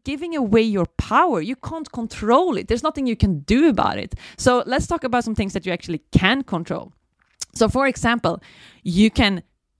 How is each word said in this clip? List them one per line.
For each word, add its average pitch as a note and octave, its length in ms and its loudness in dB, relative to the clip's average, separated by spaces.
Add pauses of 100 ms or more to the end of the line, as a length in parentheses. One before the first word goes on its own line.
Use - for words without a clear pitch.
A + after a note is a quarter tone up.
giving D#4 300 -6
away A3+ 280 2
your G3+ 240 0 (120)
power. C4 420 0
You G#3+ 160 -8
can't D#4+ 360 -12
control A#3+ 640 0
it. - 120 -8
There's A#3 140 -2
nothing D4 240 -4
you A3+ 100 0
can F3+ 240 2
do C4 280 4
about - 300 0
it. - 160 -10 (220)
So B3 300 2
let's C4 200 -2
talk E4+ 180 -4
about A#3+ 200 0
some A3 100 -4
things G3 180 -4
that F#3+ 120 -6
you F3+ 80 -4
actually F3 380 -6
can A#3+ 320 2
control. - 500 -8 (640)
So - 140 4
for C4+ 180 0
example, A3+ 560 -2 (400)
you G3 280 4
can G3 320 0 (380)